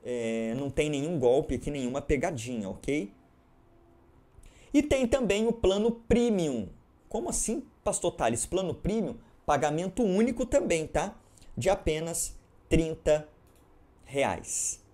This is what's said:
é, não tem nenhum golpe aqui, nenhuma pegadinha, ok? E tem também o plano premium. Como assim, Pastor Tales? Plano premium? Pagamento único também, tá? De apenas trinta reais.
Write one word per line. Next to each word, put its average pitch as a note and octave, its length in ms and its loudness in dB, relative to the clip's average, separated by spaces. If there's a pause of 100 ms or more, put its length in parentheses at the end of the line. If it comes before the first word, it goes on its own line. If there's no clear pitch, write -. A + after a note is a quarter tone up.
é, A2+ 520 -2
não C#3 160 -4
tem D3+ 180 0
nenhum D3+ 300 -2
golpe C3 380 4
aqui, A#2+ 140 -6
nenhuma C3+ 300 -4
pegadinha, B2+ 720 -4
ok? D3 420 -4 (1600)
E D4 100 6
tem C4+ 240 2
também A3 400 2
o A#3 60 2
plano G#3 400 2
premium. G3 800 2 (360)
Como - 220 -6
assim, A#3+ 380 -4 (180)
Pastor F#3+ 280 -2
Tales? A#2 340 0
Plano F3+ 280 -2
premium? F#3+ 440 -2 (260)
Pagamento D#3 580 0
único A#3 440 2
também, F3 400 2
tá? F3 340 -4 (340)
De B2 140 0
apenas E3 680 -2 (320)
trinta D#3 600 2 (760)
reais. - 800 -4 (120)